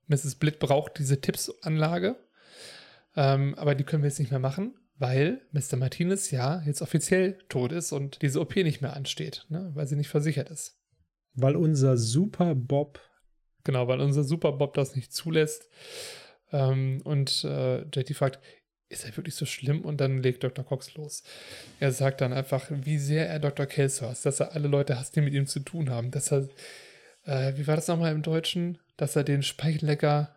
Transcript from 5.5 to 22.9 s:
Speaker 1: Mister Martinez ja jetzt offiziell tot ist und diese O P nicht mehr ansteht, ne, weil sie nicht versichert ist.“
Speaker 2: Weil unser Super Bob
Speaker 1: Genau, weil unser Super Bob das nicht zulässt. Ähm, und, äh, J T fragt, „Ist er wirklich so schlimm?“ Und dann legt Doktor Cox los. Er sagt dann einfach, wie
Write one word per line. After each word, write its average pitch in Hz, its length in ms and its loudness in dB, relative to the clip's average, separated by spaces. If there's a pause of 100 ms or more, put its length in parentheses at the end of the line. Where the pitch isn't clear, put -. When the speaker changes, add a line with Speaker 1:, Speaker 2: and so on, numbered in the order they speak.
Speaker 1:
Mister 139 260 -2
Martinez 175 540 0
ja 143 340 0
jetzt 147 160 -2
offiziell 185 560 2 (120)
tot 127 220 0
ist 165 220 -4
und 139 280 -4
diese 143 200 2
O 156 40 0
P 190 180 0
nicht 156 180 0
mehr 135 140 -4
ansteht, 143 540 -8
ne, 175 240 -6
weil 147 140 -4
sie 143 80 -2
nicht 147 140 -2
versichert 147 400 0
ist.“ - 320 -14 (520)
Speaker 2:
Weil 135 220 4
unser 143 420 6
Super 156 580 2
Bob 139 440 0 (640)
Speaker 1:
Genau, 127 240 2
weil 127 140 2
unser 143 220 4
Super 156 280 2
Bob 143 240 0
das 139 200 0
nicht 127 180 -6
zulässt. 156 560 0 (840)
Ähm, 131 520 2
und, 139 400 0
äh, 131 400 0
J 143 220 -4
T 151 80 -4
fragt, 135 260 0 (500)
„Ist - 160 -12
er 110 120 -12
wirklich - 180 -8
so 151 100 -4
schlimm?“ 143 380 -2
Und 147 180 -4
dann 135 200 0
legt 127 220 2
Doktor 127 200 -4
Cox - 300 -8
los. 151 300 -12 (560)
Er 139 120 2
sagt 135 300 0
dann 127 120 0
einfach, 131 360 -2
wie 143 300 -2